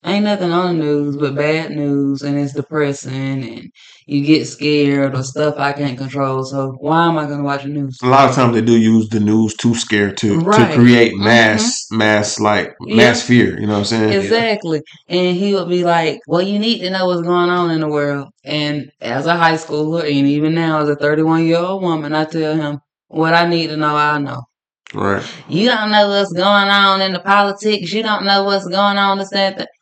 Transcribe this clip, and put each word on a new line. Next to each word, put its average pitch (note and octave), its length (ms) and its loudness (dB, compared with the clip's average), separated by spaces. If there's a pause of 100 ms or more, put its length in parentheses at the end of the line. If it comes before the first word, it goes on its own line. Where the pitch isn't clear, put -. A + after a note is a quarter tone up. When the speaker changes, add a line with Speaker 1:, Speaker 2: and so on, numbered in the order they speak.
Speaker 1:
Ain't G3+ 200 0
nothing F#3 280 0
on F3 260 0
the D3+ 60 -2
news D3 320 0
but C#3 180 -2
bad D3+ 380 -2
news, C#3+ 500 -2
and C#3+ 160 -2
it's C#3+ 160 -2
depressing, C#3+ 580 -4 (320)
and A2+ 260 -14 (360)
you C#3+ 180 -2
get D3+ 220 4
scared C#3+ 680 0
or B2+ 80 -4
stuff D3+ 340 -2
I C#3+ 140 -2
can't C#3 260 -4
control. C3+ 460 -4
So C3+ 340 -6
why E3 280 0
am D#3+ 120 0
I D3 80 -4
gonna C#3+ 160 -6
watch C#3 220 -4
the C#3+ 60 -8
news?" C#3 340 -6
Speaker 2:
A - 20 0
lot C3+ 240 6
of B2 60 -2
times A#2+ 180 2
they A2 80 2
do A#2 160 4
use A2 300 4
the G#2+ 100 -2
news G#2+ 360 2
to A#2 200 0
scare, G#2 380 -2
to, G#2 260 0
to E3 60 0
Speaker 1:
Right. D#3+ 300 4
Speaker 2:
create A#2+ 400 6
Speaker 1:
Mm-hmm. G2 100 -4
Speaker 2:
mass, A2 680 2
mass, G#2+ 480 0
like, G#2 340 0 (140)
Speaker 1:
Yeah. G#2+ 100 -2
Speaker 2:
mass A#2+ 260 4
fear. B2 380 4
You G#2+ 60 -4
know G#2+ 60 0
what G#2 80 0
I'm G2+ 60 -2
saying? G#2+ 260 0
Speaker 1:
Exactly. G3 680 -2 (280)
And F3+ 280 0
he G3+ 180 0
would F3 140 -2
be F3+ 140 0
like, E3+ 460 0
"Well, E3+ 140 0
you G3+ 180 -2
need A3 220 -2
to F3+ 80 -6
know F#3+ 160 -2
what's F3 160 0
going F3 280 0
on F3 220 0
in D#3+ 80 0
the D#3 80 -2
world." C#3+ 400 -4 (160)
And D3 440 -4 (120)
as C3 260 -6
a E3+ 100 2
high E3 200 2
schooler, D#3 460 -4
and C#3+ 260 0
even D3+ 260 0
now E3 260 0
as D3 80 0
a D3 80 0
thirty-one-year-old E3 880 0
woman, D#3 320 -4
I D#3 120 0
tell D#3 280 -4
him, D3 240 -4 (300)
"What D#3+ 260 0
I E3+ 140 2
need E3 200 -2
to D3+ 80 -8
know, D3+ 200 0
I'll D3 240 0
know." B2+ 220 -8 (520)
Speaker 2:
Right. G2 280 -2 (260)
Speaker 1:
"You G#3 220 0
don't G#3+ 200 -2
know G#3 200 4
what's G3+ 240 0
going D4 340 2
on D4 320 4
in F#3+ 140 -2
the - 60 -4
politics. G3+ 720 0
You A3 80 -2
don't G#3 240 -2
know G3 180 2
what's G3 220 0
going G3+ 320 0
on, G3 200 2
this, G3 120 -8
that, G3 280 -2
that. - 100 -10 (140)